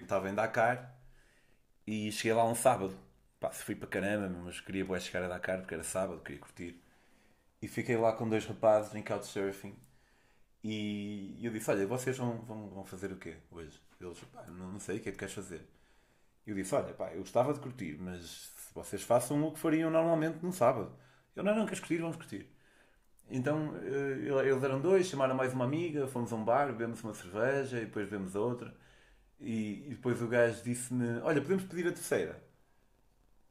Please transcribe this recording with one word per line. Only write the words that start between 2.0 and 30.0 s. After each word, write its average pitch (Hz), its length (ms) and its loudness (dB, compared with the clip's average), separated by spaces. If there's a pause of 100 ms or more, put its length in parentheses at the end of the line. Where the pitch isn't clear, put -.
cheguei 110 220 2
lá 117 100 6
um 117 100 2
sábado. 98 420 4 (440)
Pá, - 120 0
sofri - 220 -6
para - 140 -10
caramba, 101 400 0 (160)
mas 87 160 -10
queria 95 240 -2
bué 92 160 -2
chegar 90 240 -4
a 92 40 -2
Dakar 90 300 -2
porque 92 160 -8
era 82 100 -4
sábado, 92 360 -2
queria 71 200 -12
curtir. 87 400 -12 (840)
E 101 60 -6
fiquei 117 280 0
lá 113 160 6
com 113 160 -2
dois 107 180 2
rapazes 107 480 4
em 107 80 -6
couchsurfing, 101 720 -4 (880)
e 104 800 -4
eu 117 100 -2
disse: 110 180 -2
"Olha, 98 160 2
vocês 127 320 -2
vão, 120 240 -2
vão, 107 280 -10
vão 95 140 -12
fazer 95 280 -8
o 92 40 -10
quê 82 200 -12 (140)
hoje?" 82 300 -16 (200)
Eles: 87 180 -12 (140)
"Pá, - 160 -16
não, 92 240 -10
não 101 80 -10
sei, 98 180 -4
o - 20 -10
que 107 80 -8
é 98 40 -4
que - 60 -14
queres 98 160 -8
fazer?" 92 320 -10 (800)
Eu 107 80 -4
disse: 95 200 -2
"Olha, 87 200 0
pá, 92 180 -6
eu 85 80 -8
gostava 123 340 2
de 127 60 -8
curtir, 107 400 -8
mas 90 220 -8
se - 520 -16
vocês 90 280 -8
façam 123 440 4
o 156 60 -2
que - 60 -12
fariam 160 320 4
normalmente 160 520 4
num 180 100 -2
sábado." 120 420 4 (420)
Eu: - 80 -4
"Não, 208 100 4
não, 220 100 2
queres 196 160 -4
curtir? 170 180 0
Vamos 165 180 -4
curtir." - 300 -12 (840)
Então, 151 460 0
eh, 135 420 -2 (100)
ele-, 135 220 4
eles 131 120 4
eram 135 180 2
dois, 180 260 6
chamaram 135 280 2
mais 127 200 2
uma 127 100 2
amiga, 147 440 0
fomos 120 240 -2
a 117 40 0
um 107 80 -2
bar, 127 240 6
bebemos 117 340 -4
uma 107 120 -6
cerveja 120 640 0
e 110 80 -2
depois 101 220 -4
bebemos 95 280 -4
outra. 120 380 -2 (680)
E, 110 460 -4
e 147 40 -8
depois 117 320 -2